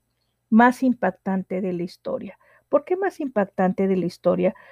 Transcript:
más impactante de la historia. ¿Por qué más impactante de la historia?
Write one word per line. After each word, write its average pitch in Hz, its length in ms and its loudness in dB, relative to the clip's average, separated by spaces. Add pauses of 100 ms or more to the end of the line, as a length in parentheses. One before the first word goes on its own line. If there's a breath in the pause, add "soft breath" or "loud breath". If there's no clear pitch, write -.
(500)
más 240 320 6
impactante 190 800 -4
de 185 100 -4
la 175 100 -6
historia. 180 560 -10 (300 soft breath)
¿Por 294 160 0
qué 359 100 -2
más 381 260 -4
impactante 196 680 -2
de 190 80 0
la 175 80 -2
historia? 180 500 0 (180 loud breath)